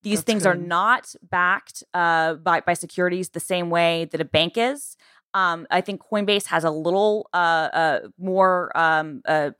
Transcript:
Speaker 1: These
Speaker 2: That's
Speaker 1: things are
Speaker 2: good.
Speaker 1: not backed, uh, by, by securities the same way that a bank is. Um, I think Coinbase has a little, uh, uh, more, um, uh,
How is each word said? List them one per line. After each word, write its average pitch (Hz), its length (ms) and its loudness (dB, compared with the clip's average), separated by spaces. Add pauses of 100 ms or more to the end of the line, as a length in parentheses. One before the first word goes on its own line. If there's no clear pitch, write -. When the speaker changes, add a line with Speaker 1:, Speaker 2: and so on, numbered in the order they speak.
Speaker 1:
These 208 180 -2
Speaker 2:
That's - 60 -6
Speaker 1:
things 208 200 0
are 180 80 4
Speaker 2:
good. 175 140 -6
Speaker 1:
not 196 540 0
backed, 180 600 -2 (100)
uh, 165 420 2
by, 160 260 0
by 175 140 0
securities 180 560 -4
the 170 100 -10
same 175 280 -4
way 170 440 0
that 160 80 -6
a 160 40 -2
bank 160 320 0
is. 262 400 -2 (380)
Um, 170 360 0
I 180 100 2
think 196 200 -8
Coinbase 202 460 0
has 165 160 0
a 165 80 0
little, 190 640 0
uh, 165 380 2
uh, 156 280 0 (160)
more, 185 600 2
um, 156 480 2
uh, 151 340 0